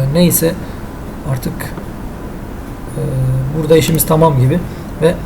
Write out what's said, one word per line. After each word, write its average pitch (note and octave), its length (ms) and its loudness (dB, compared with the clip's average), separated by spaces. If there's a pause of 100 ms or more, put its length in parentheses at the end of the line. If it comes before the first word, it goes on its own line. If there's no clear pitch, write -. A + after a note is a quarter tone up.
(140)
neyse, E3+ 400 4 (760)
artık, - 220 -4 (1400)
e, C#3 40 -4 (560)
burada D#3 200 6
işimiz D#3 280 4
tamam D#3+ 340 4
gibi C#3 200 4 (420)
ve E3 120 4 (120)